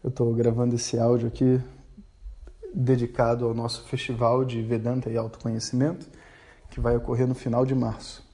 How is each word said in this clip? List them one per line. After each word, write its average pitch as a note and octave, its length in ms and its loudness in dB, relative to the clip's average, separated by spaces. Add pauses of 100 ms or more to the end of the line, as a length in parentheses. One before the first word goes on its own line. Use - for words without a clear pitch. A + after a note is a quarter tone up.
eu B2+ 80 -2
tô A#2 220 0
gravando A#2 440 2
esse A#2 220 -2
áudio A#2 280 4
aqui B2+ 340 2 (1120)
dedicado A#2+ 720 2
ao A2+ 80 0
nosso A#2 300 -4
Festival B2+ 600 0
de A#2 180 -4
Vedanta A#2 480 -2
e A2+ 60 -2
Autoconhecimento, A#2 920 -2 (640)
que - 80 -12
vai A#2+ 180 2
ocorrer B2 300 0
no B2+ 80 0
final B2+ 320 0
de C3+ 80 0
março. A#2 600 -4